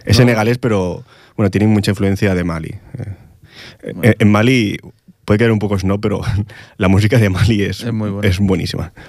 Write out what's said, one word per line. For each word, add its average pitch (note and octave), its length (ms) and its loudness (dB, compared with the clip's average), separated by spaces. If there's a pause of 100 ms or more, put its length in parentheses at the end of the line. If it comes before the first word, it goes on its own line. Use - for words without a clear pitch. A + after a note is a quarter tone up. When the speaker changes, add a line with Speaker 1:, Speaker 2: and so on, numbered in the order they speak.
Speaker 1:
Es A2 120 2
Speaker 2:
No. C3 60 6
Speaker 1:
senegalés, A#2+ 340 2
pero, F#2+ 460 -4 (320)
bueno, G2+ 160 0
tiene G2 160 2
mucha G#2+ 240 2
influencia G2 420 -2
de F2+ 100 -2
Mali. E2 260 -6 (280)
Eh, - 160 -12 (800)
Speaker 2:
Bueno. - 160 0
Speaker 1:
en, G#2+ 80 4
en G#2 140 4
Mali A2 460 2 (460)
puede G#2+ 140 2
quedar A2+ 140 2
un G#2+ 80 0
poco G2+ 180 -2
snob, G2 240 -2
pero G2+ 200 -4 (280)
<laughs> - 280 -20
la F#2 100 0
música G2+ 320 4
de G#2 100 4
Mali G2 320 2
es, F#2+ 220 -4
Speaker 2:
Es A#2 100 -6
muy G#2+ 160 -4
buena. G2+ 180 -4
Speaker 1:
es F#2 120 0
buenísima. F2+ 520 -2 (180)